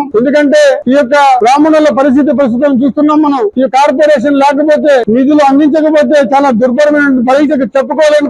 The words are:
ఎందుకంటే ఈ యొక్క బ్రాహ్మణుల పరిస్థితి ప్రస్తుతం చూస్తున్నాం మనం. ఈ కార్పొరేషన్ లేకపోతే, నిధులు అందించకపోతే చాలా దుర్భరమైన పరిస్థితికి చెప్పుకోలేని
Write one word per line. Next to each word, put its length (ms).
ఎందుకంటే 420
ఈ 40
యొక్క 200
బ్రాహ్మణుల 460
పరిస్థితి 400
ప్రస్తుతం 320
చూస్తున్నాం 440
మనం. 180
ఈ 40
కార్పొరేషన్ 680
లేకపోతే, 500
నిధులు 340
అందించకపోతే 680
చాలా 180
దుర్భరమైన 680
పరిస్థితికి 460
చెప్పుకోలేని 540